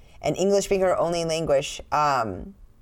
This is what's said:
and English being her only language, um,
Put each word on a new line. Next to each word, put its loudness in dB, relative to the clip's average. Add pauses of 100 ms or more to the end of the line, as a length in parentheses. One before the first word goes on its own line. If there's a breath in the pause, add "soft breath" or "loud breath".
(240 soft breath)
and -2
English 2
being 2
her 2
only 0
language, 0 (100)
um, 0 (260)